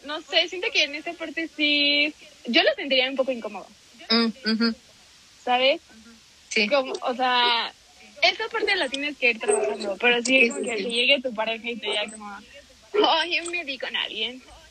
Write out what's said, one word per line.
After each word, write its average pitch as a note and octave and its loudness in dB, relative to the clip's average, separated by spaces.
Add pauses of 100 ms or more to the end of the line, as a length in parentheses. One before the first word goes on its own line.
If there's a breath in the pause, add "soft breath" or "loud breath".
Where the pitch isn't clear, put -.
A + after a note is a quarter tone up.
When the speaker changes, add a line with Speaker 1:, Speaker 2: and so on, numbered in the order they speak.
Speaker 1:
no D4+ -8
sé, E4+ 2
siento F#4 -6
que E4 2
en C#4+ -4
esa E4 -8
parte D#4+ -8
sí, D4 2 (320)
yo B3 4
lo C#5+ 4
sentiría C4+ 0
un C4+ -6
poco C4 2
incómodo. G#3+ -10 (440)
Speaker 2:
Mm, A3+ 0
ujú. A3+ 0 (680)
Speaker 1:
¿Sabes? B3+ 2 (680)
Speaker 2:
Sí. G#3+ 2
Speaker 1:
Como, C#4 2
o C4 -4
sea, A#3+ 2 (580)
esa A4 -4
parte G#4 0
la D4+ 0
tienes C#4+ -6
que B3 2
ir A3 -2
trabajando, G#3+ 0
pero A#3+ 4
sí, C4 4
Speaker 2:
Sí, A#3 6
Speaker 1:
como - -6
Speaker 2:
sí, - -4
Speaker 1:
que A#3 -4
Speaker 2:
sí. G3 -2
Speaker 1:
si A#3+ -4
llegue B3+ 2
tu B3+ -6
pareja A3+ -4
y A#3 -6
te G#3 -10
diga G#3 -2
como, G#3 -14 (840)
"Oye, E4 -2
me F4 -6
di C4+ -8
con - -8
alguien", A3+ -6 (280)